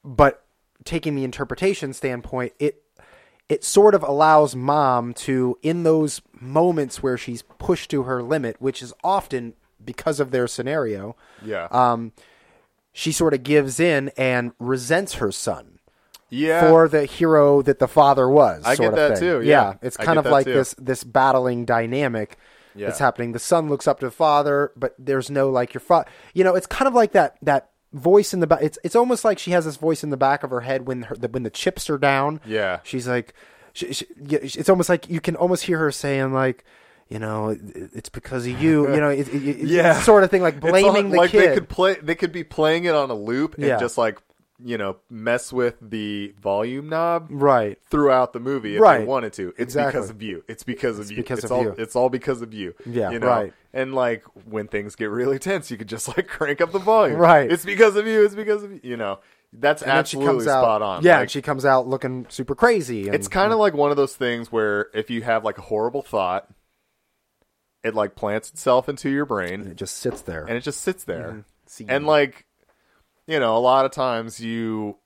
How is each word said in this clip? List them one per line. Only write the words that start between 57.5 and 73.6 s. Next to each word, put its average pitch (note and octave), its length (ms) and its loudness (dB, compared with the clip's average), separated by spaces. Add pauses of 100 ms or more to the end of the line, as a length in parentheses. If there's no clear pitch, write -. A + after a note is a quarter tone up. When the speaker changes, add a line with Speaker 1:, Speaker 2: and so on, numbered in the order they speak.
Speaker 2:
"It's E3+ 140 -2
because G3+ 300 4
of G#3 100 0
you. A3 180 4
It's G3+ 100 0
because G#3 280 -4
of G3+ 100 -16
you." F3 100 -18
You B2 140 -8
know, G2+ 220 -4 (340)
that's C#3+ 300 0
Speaker 1:
And C#3 80 -6
then C3+ 60 4 (100)
she - 100 -10
Speaker 2:
absolutely C#3 160 0
Speaker 1:
comes A#2+ 160 -2
out, C3+ 140 2
Speaker 2:
spot A2 200 2
on. F#2+ 220 -4
Speaker 1:
yeah, F3+ 120 8
Speaker 2:
Like, C#3 60 2
Speaker 1:
and B2 80 -6
she C#3 120 -8
comes C3+ 240 -4
out C3 200 4
looking B2+ 440 -6
super C3+ 240 -8
crazy. C3 520 0
And, G2+ 80 -2
Speaker 2:
it's - 140 -4
kinda G#3 280 0
like G#3 180 2
one C#3+ 160 2
of D3 80 0
those C3+ 180 0
things A#2+ 340 -4
where G#2 440 -2
if A2 160 -6
you A#2 120 -4
have, A2+ 220 0
like, G#2+ 140 -4
a G2+ 40 -18
horrible A#2 380 -4
thought, F#2+ 480 -4 (1400)
it, A2 80 -4
like, G#2 220 -2
plants G#2+ 340 -6
itself B2+ 380 0
into C#3+ 200 -8
your C#3 180 -2
brain. G2 360 -6
Speaker 1:
And G2+ 80 -14
it E2+ 60 -18
just - 200 -12
sits - 260 -6
there. D#2+ 220 -10
Speaker 2:
And A2+ 120 -6
it B2 60 -8
just - 180 -10
sits F#3+ 240 -6
there. E2 240 -10
Speaker 1:
Mm-hmm. G#2+ 120 -16 (260)
See. - 220 -20
Speaker 2:
And, C#3 180 -2
like, D3 400 0 (800)
you D#3 140 -2
know, A2+ 160 2
a - 40 2